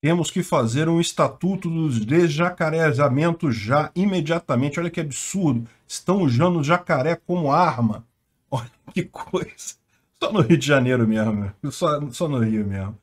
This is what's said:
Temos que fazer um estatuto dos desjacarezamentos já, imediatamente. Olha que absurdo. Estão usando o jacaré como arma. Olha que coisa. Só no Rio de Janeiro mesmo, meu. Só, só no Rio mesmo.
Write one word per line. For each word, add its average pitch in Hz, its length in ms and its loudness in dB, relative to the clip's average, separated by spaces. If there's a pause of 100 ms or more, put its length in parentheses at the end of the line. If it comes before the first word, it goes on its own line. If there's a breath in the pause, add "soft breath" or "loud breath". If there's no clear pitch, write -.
Temos 165 240 2
que 175 140 -4
fazer 139 440 0
um 165 140 2
estatuto 175 640 -2
dos 156 380 -2
desjacarezamentos 156 1500 2
já, 120 400 0
imediatamente. 165 840 0
Olha 170 120 -4
que 175 80 -6
absurdo. 143 680 -2 (200 loud breath)
Estão - 340 -2
usando 165 380 2
o 147 40 0
jacaré 165 520 0
como 170 360 -2
arma. 120 540 2 (460)
Olha 120 180 -6 (240)
que 175 80 -2
coisa. - 720 -8 (480)
Só 330 100 -4
no 214 100 2
Rio 143 180 6
de 127 80 -4
Janeiro 127 400 4
mesmo, 110 260 0
meu. 104 380 -6
Só, 151 280 -2 (120)
só 165 160 -4
no 143 100 -2
Rio 110 260 0
mesmo. 98 400 -6